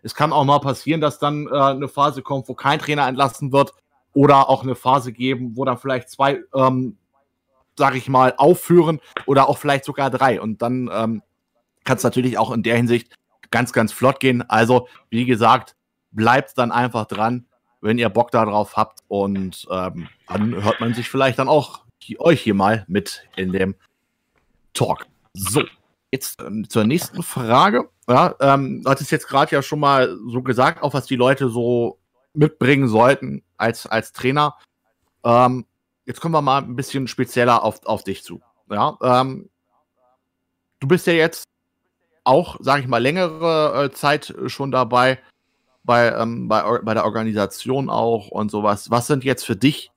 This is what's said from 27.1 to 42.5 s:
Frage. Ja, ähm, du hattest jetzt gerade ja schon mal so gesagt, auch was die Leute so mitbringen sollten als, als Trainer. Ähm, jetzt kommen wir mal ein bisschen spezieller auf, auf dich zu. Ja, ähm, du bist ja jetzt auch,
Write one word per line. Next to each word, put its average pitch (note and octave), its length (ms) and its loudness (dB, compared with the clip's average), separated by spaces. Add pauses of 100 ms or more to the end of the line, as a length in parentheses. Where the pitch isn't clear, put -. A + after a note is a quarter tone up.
Frage. D3 680 2 (200)
Ja, C#3 320 4
ähm, C3+ 420 2
du C3+ 80 -2
hattest C3+ 220 -2
jetzt D3+ 160 -4
gerade C#3+ 260 0
ja C#3 80 0
schon D3+ 160 -6
mal C3+ 480 2
so B2 160 -6
gesagt, B2+ 400 0
auch D3 120 -4
was C3+ 120 -4
die C3+ 80 -4
Leute C3 340 2
so A#2 500 -2 (360)
mitbringen C#3 540 2
sollten A2 560 2 (120)
als, A2+ 300 -4
als A2 260 -4
Trainer. D3 440 -2 (640)
Ähm, B2 420 2 (420)
jetzt B2 160 -14
kommen E3+ 120 -4
wir D3+ 60 2
mal C#3 220 0
ein A#2+ 120 -12
bisschen C3+ 320 -6
spezieller B2 560 0
auf, G#2+ 220 -4
auf G#2 180 -4
dich - 220 -10
zu. F2 160 -16 (300)
Ja, A2+ 320 -2
ähm, B2+ 480 0 (1300)
du C3+ 80 -6
bist F3 180 2
ja F3 60 2
jetzt E3 320 0 (800)
auch, D3 360 2